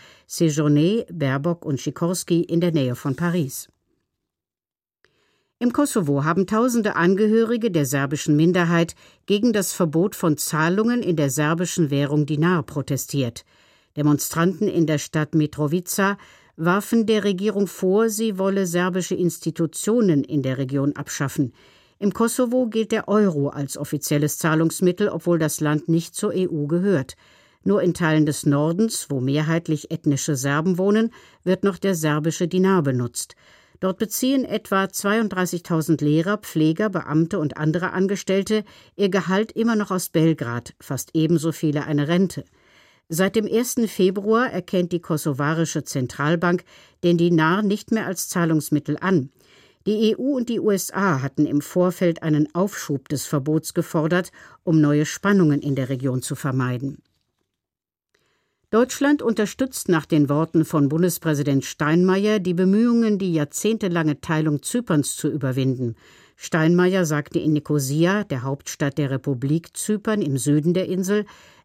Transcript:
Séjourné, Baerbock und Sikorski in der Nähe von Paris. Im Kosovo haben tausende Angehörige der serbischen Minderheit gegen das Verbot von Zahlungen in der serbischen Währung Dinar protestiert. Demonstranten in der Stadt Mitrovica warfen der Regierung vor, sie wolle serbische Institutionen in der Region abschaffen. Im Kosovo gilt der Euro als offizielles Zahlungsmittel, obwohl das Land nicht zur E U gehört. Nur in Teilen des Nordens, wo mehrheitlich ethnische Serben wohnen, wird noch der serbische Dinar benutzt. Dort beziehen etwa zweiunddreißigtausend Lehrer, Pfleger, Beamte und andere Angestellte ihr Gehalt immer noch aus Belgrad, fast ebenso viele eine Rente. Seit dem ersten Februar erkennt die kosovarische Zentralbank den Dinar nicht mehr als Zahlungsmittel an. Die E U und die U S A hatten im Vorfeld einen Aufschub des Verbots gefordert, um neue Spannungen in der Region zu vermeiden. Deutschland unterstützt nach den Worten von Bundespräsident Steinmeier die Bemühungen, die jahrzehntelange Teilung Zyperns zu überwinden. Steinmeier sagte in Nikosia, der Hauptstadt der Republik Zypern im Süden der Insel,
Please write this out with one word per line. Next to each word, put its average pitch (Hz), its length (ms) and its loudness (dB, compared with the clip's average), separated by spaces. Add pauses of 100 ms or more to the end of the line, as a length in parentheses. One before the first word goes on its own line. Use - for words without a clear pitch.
(280)
Séjourné, 156 840 2
Baerbock 147 500 -2
und 139 160 -4
Sikorski 170 640 -2
in 170 200 -2
der 175 100 2
Nähe 131 240 0
von 135 200 -4
Paris. 170 540 -4 (1900)
Im 240 140 0
Kosovo 160 540 0
haben 175 220 2
tausende 226 500 0
Angehörige 214 760 2
der 156 140 2
serbischen 139 500 0
Minderheit 170 580 2 (320)
gegen 208 280 2
das 196 180 -2
Verbot 170 420 0
von 151 240 0
Zahlungen 202 640 0
in 180 140 0
der 147 140 0
serbischen 156 600 0
Währung 143 360 0
Dinar 156 380 0
protestiert. 135 800 -4 (500)
Demonstranten 165 720 0
in 170 180 0
der 156 120 0
Stadt 151 360 -4
Mitrovica 165 840 -2 (400)
warfen 202 480 0
der 214 180 0
Regierung 196 440 0
vor, 202 420 0
sie 214 280 -2
wolle 196 300 0
serbische 180 480 -2
Institutionen 170 1080 0
in 151 160 -2
der 131 160 -2
Region 139 400 -2
abschaffen. 139 560 -4 (460)
Im 196 140 0
Kosovo 240 540 0
gilt 220 240 -2
der 220 160 -2
Euro 185 400 2
als 143 300 -6
offizielles 147 600 -2
Zahlungsmittel, 170 720 2
obwohl 170 320 0
das 156 220 -2
Land 151 260 0
nicht 165 280 -2
zur - 200 -4
E 185 140 -2
U 147 180 -4
gehört. 175 480 0 (480)
Nur 196 180 2
in 175 120 2
Teilen 156 320 2
des 147 200 -2
Nordens, 165 640 0
wo 135 120 -4
mehrheitlich 156 680 -2
ethnische 147 460 -2
Serben 147 420 0
wohnen, 208 340 2 (340)
wird 185 180 0
noch 196 140 0
der 196 180 -2
serbische 156 540 0
Dinar 185 340 2
benutzt. 123 540 -4 (440)
Dort 185 160 -2
beziehen 254 480 -2
etwa 196 420 -2
zweiunddreißigtausend 185 1120 0
Lehrer, 160 380 2
Pfleger, 160 520 0
Beamte 165 500 -2
und 147 180 -4
andere 156 340 -2
Angestellte 196 720 -2 (320)
ihr 196 140 0
Gehalt 190 420 0
immer 226 240 0
noch 208 160 -2
aus 180 160 -2
Belgrad, 147 720 0
fast - 340 -8
ebenso 160 380 2
viele 151 320 -2
eine 147 240 -2
Rente. 175 380 0 (640)
Seit 190 260 0
dem 220 100 2
ersten 233 440 0
Februar 208 600 2
erkennt 180 440 -2
die 170 80 -4
kosovarische 151 840 -2
Zentralbank 165 800 -2 (400)
den 175 140 4
Dinar 170 460 2
nicht 208 280 -4
mehr 220 140 0
als 180 240 -6
Zahlungsmittel 151 720 0
an. 175 280 0 (560)
Die 214 240 2
E 220 60 2
U 269 220 -2
und 240 100 -2
die 226 140 -2
U 214 100 2
S 190 200 -2
A 175 300 0
hatten 143 240 0
im 147 140 0
Vorfeld 175 640 0
einen 151 320 2
Aufschub 175 540 -4
des 143 160 -4
Verbots 151 480 -2
gefordert, 170 580 -2 (320)
um 160 160 4
neue 147 260 4
Spannungen 180 560 2
in 139 140 -2
der 127 140 -2
Region 127 320 -2
zu - 140 -6
vermeiden. 127 640 -4 (1700)
Deutschland 277 500 2
unterstützt 226 640 -2
nach 165 180 2
den 147 220 2
Worten 156 380 2
von 143 240 2
Bundespräsident 147 720 0
Steinmeier 185 760 2
die 180 160 -2
Bemühungen, 214 640 4
die 190 120 0
jahrzehntelange 170 880 0
Teilung 156 440 0
Zyperns 175 520 -2
zu - 140 -4
überwinden. 127 680 -2 (400)
Steinmeier 180 720 2
sagte 147 340 -2
in 156 140 0
Nikosia, 151 720 0
der 131 160 -6
Hauptstadt 135 560 -6
der 139 140 -2
Republik 139 640 -2
Zypern 214 440 -2
im 143 160 -2
Süden 147 360 2
der 180 160 -2
Insel, 190 360 -2 (400)